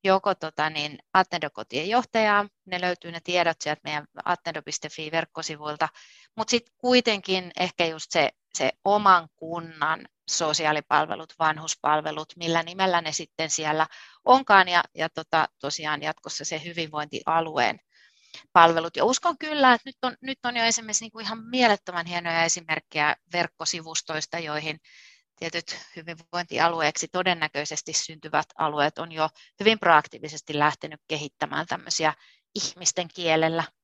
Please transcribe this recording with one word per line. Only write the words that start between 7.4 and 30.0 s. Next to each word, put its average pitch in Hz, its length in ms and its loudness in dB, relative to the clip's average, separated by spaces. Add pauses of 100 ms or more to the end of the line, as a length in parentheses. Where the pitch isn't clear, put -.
ehkä 175 260 0
just 160 240 -6
se, 156 200 4 (240)
se 135 180 0 (120)
oman 196 520 6
kunnan 160 720 -6 (220)
sosiaalipalvelut, 156 1080 0
vanhuspalvelut, 156 1000 -2
millä 165 260 0
nimellä 180 380 0
ne 156 120 -6
sitten 160 380 -6
siellä 156 360 -2 (380)
onkaan, 214 440 6
ja, 175 160 2 (100)
ja 165 140 -4
tota, 160 400 0 (120)
tosiaan 147 420 -4
jatkossa 156 420 -8
se 156 200 -6
hyvinvointialueen 160 1160 -2 (720)
palvelut. 165 440 6
Ja 131 80 2
uskon 262 340 0
kyllä, 285 360 4
että 233 140 -6
nyt 262 140 -18
on, 247 180 -4
nyt 262 240 -10
on 240 120 -4
jo 226 80 0
esimerkiksi 226 400 -2
niinku 220 140 -16
ihan 226 320 -10
mielettömän 202 560 2
hienoja 170 380 2
esimerkkejä 156 720 0 (160)
verkkosivustoista, 165 1080 -4
joihin 156 420 -6 (560)
tietyt 170 400 -8 (200)
hyvinvointialueeksi 165 1120 -2
todennäköisesti 160 840 -2
syntyvät 156 540 -4 (120)
alueet 151 400 0
on 165 140 -10
jo 156 160 -2 (320)
hyvin 214 180 4
proaktiivisesti 151 800 2